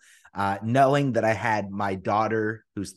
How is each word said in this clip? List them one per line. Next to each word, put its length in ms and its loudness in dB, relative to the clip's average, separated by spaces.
uh, 260 -2
knowing 520 2
that 120 2
I 80 4
had 380 -2
my 240 -4
daughter, 680 -2
who's 200 -8